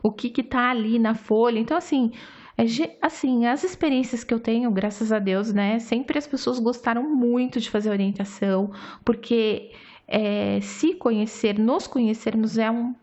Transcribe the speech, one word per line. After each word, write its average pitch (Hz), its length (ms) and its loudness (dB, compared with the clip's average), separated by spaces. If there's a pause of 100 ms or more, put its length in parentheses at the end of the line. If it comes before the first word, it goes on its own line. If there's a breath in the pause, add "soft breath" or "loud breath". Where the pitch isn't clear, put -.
o 214 100 2
que 240 160 -6
que 247 140 -2
tá 247 280 0
ali 226 280 0
na 226 160 4
folha? 220 440 2
Então, 233 200 0
assim, 262 340 0 (460 loud breath)
é 233 80 2
ge-, 254 240 0 (100)
assim, 254 460 0
as 269 180 0
experiências 262 580 0
que - 120 -2
eu 226 40 0
tenho, 233 320 0
graças 208 400 -2
a 220 80 2
Deus, 196 340 0
né? 202 260 2
Sempre 247 400 -2
as 285 80 -6
pessoas 254 320 -2
gostaram 240 500 -2
muito 247 500 2
de - 120 -6
fazer 214 180 0
orientação, 196 840 0 (320 loud breath)
porque, 226 680 0 (340 loud breath)
é, 208 540 0
se 302 340 0
conhecer, 214 640 0
nos 254 280 2
conhecermos 220 720 0
é 220 120 2
um, 240 320 -2